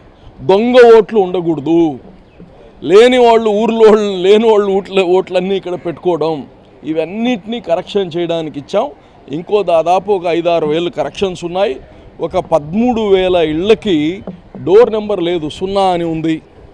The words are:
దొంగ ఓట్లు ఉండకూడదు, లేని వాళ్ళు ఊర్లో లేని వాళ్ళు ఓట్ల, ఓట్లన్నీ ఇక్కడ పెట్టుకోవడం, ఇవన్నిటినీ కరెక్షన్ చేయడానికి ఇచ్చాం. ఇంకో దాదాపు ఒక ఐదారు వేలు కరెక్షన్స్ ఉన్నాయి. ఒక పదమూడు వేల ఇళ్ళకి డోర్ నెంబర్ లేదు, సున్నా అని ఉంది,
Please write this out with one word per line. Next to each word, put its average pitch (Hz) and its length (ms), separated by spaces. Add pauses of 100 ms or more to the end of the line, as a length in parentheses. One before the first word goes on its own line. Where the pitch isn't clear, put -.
(420)
దొంగ 226 560
ఓట్లు 220 220
ఉండకూడదు, 165 800 (840)
లేని 233 340
వాళ్ళు 233 320
ఊర్లో 214 720
లేని 214 300
వాళ్ళు 202 200
ఓట్ల, 190 300
ఓట్లన్నీ 185 540
ఇక్కడ 180 180
పెట్టుకోవడం, 160 760 (360)
ఇవన్నిటినీ 202 760
కరెక్షన్ 175 580
చేయడానికి 165 420
ఇచ్చాం. 208 320 (400)
ఇంకో 185 320
దాదాపు 175 480
ఒక 185 140
ఐదారు 165 420
వేలు 165 220
కరెక్షన్స్ 170 560
ఉన్నాయి. 185 340 (400)
ఒక 170 180
పదమూడు 202 720
వేల 185 260
ఇళ్ళకి 170 880 (400)
డోర్ 208 280
నెంబర్ 208 320
లేదు, 165 260
సున్నా 196 320
అని 180 220
ఉంది, 160 380 (320)